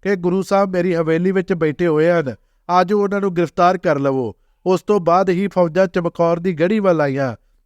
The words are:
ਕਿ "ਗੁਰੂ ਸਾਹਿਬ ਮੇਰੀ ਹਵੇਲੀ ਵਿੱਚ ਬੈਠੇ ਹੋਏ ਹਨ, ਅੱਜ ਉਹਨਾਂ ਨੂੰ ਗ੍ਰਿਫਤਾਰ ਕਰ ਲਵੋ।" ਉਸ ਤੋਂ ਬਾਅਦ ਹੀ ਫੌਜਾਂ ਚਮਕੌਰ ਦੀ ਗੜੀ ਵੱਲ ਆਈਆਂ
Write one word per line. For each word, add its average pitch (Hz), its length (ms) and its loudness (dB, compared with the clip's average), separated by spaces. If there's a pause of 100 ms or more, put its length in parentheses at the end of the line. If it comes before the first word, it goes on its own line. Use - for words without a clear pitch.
ਕਿ 196 140 -2
"ਗੁਰੂ 180 260 -2
ਸਾਹਿਬ 196 280 0
ਮੇਰੀ 180 260 -2
ਹਵੇਲੀ 165 360 0
ਵਿੱਚ 185 220 -2
ਬੈਠੇ 165 340 -2
ਹੋਏ 160 240 2
ਹਨ, 147 240 -2 (460)
ਅੱਜ 185 120 0
ਉਹਨਾਂ 202 280 -2
ਨੂੰ 190 140 -4
ਗ੍ਰਿਫਤਾਰ 175 420 2
ਕਰ 160 220 0
ਲਵੋ।" 135 360 -2 (300)
ਉਸ 180 160 0
ਤੋਂ 208 180 0
ਬਾਅਦ 180 300 2
ਹੀ 190 180 0
ਫੌਜਾਂ 180 400 0
ਚਮਕੌਰ 170 520 -2
ਦੀ 180 140 -4
ਗੜੀ 180 260 0
ਵੱਲ 180 220 2
ਆਈਆਂ 135 340 -2 (300)